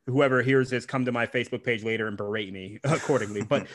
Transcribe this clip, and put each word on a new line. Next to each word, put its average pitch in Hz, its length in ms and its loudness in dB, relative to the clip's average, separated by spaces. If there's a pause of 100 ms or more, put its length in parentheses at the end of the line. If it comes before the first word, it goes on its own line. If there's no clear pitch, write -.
whoever 127 360 4
hears 131 280 4
this, 120 160 -2
come 127 200 -2
to 123 60 -2
my 117 140 0
Facebook 120 380 -4
page 113 200 -2
later 110 240 -2
and 101 100 -6
berate 104 340 -4
me 98 300 -12
<laughs> - 20 -20
accordingly. 117 600 0
But 107 320 0